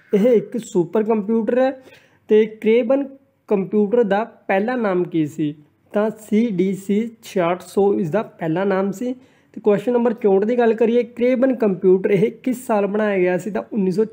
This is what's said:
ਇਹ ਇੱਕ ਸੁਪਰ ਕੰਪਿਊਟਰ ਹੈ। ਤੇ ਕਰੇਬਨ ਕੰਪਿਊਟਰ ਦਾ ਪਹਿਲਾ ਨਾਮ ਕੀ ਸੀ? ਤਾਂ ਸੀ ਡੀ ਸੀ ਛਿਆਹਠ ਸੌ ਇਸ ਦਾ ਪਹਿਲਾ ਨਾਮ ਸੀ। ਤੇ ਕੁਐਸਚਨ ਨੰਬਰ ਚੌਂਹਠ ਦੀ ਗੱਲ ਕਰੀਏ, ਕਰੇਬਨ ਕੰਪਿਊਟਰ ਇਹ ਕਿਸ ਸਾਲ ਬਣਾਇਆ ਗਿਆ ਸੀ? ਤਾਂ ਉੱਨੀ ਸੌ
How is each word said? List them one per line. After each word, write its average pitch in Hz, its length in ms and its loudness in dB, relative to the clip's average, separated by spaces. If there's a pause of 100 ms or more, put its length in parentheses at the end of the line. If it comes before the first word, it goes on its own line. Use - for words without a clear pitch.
(140)
ਇਹ 208 140 4
ਇੱਕ 233 300 2
ਸੁਪਰ 180 440 -2
ਕੰਪਿਊਟਰ 226 560 -2
ਹੈ। 262 240 -2 (460)
ਤੇ 220 180 4
ਕਰੇਬਨ 233 600 0 (400)
ਕੰਪਿਊਟਰ 208 540 0
ਦਾ 202 220 0
ਪਹਿਲਾ 220 520 -4
ਨਾਮ 190 280 -2
ਕੀ 156 220 -2
ਸੀ? 147 280 -6 (380)
ਤਾਂ 214 180 0
ਸੀ 220 400 -2
ਡੀ 190 240 -2
ਸੀ 208 360 -4 (120)
ਛਿਆਹਠ 180 400 -2
ਸੌ 202 320 0
ਇਸ 202 160 -4
ਦਾ 202 120 -2
ਪਹਿਲਾ 175 420 -4
ਨਾਮ 196 260 0
ਸੀ। 247 240 -8 (380)
ਤੇ - 80 -18
ਕੁਐਸਚਨ 208 320 0
ਨੰਬਰ 240 200 2
ਚੌਂਹਠ 196 320 2
ਦੀ 233 140 0
ਗੱਲ 233 160 2
ਕਰੀਏ, 233 280 2
ਕਰੇਬਨ 247 520 0
ਕੰਪਿਊਟਰ 190 560 2
ਇਹ 202 220 2
ਕਿਸ - 340 -6
ਸਾਲ 202 200 0
ਬਣਾਇਆ 208 320 -2
ਗਿਆ 180 200 0
ਸੀ? 180 120 -8
ਤਾਂ 196 120 -6 (100)
ਉੱਨੀ 190 180 0
ਸੌ 196 220 0